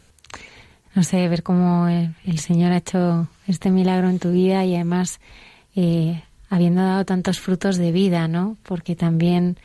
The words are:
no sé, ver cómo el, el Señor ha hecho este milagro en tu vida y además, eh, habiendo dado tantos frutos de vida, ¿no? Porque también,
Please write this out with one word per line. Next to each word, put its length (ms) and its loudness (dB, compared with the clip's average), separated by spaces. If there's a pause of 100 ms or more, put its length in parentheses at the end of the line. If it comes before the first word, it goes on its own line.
(960)
no 80 2
sé, 240 0
ver 160 -2
cómo 440 2
el, 280 -2 (100)
el 140 -2
Señor 320 2
ha 60 2
hecho 500 0 (200)
este 220 -2
milagro 400 2
en 80 0
tu 140 -2
vida 340 2
y 80 0
además, 460 -2 (560)
eh, 480 0 (260)
habiendo 320 2
dado 240 0
tantos 340 -2
frutos 380 -2
de 140 0
vida, 360 2
¿no? 360 -4
Porque 320 -6
también, 680 2